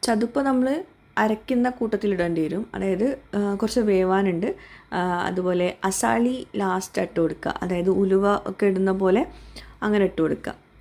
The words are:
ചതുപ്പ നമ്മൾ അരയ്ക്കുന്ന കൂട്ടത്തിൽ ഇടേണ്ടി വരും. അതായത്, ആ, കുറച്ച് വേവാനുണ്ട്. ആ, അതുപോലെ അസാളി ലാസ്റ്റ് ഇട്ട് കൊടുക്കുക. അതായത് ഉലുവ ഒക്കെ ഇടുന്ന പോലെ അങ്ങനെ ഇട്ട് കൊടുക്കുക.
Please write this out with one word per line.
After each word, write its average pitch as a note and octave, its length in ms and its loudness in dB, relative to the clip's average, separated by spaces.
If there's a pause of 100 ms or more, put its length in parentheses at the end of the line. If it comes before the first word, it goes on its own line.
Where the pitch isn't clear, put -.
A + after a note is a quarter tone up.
ചതുപ്പ A#3 380 0
നമ്മൾ C4+ 420 2 (340)
അരയ്ക്കുന്ന A3 520 0
കൂട്ടത്തിൽ G#3+ 440 -2
ഇടേണ്ടി F3 280 0
വരും. F3+ 240 -2 (100)
അതായത്, G3 420 0 (180)
ആ, G3+ 200 0
കുറച്ച് G#3+ 240 0
വേവാനുണ്ട്. F#3+ 760 2 (380)
ആ, F3+ 60 -2
അതുപോലെ F3+ 840 -2
അസാളി A#3 720 0
ലാസ്റ്റ് F#3+ 460 -2
ഇട്ട് F3+ 180 -4
കൊടുക്കുക. - 420 -2
അതായത് F3+ 280 -2
ഉലുവ G3 460 2
ഒക്കെ - 300 -4
ഇടുന്ന F#3+ 260 2
പോലെ F#3+ 340 2 (560)
അങ്ങനെ G#3 240 2
ഇട്ട് F#3+ 160 -2
കൊടുക്കുക. - 480 -4 (120)